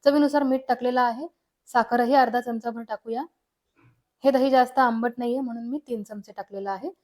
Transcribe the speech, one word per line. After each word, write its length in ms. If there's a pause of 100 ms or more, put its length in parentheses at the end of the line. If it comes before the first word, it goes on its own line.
चवीनुसार 380
मीठ 260
टाकलेलं 320
आहे. 260 (420)
साखरही 460
अर्धा 260
चमचाभर 420
टाकूया. 420 (1000)
हे 60
दही 200
जास्त 280
आंबट 400
नाहीये, 220
म्हणून 280
मी 120
तीन 220
चमचे 300
टाकलेलं 380
आहे. 200 (140)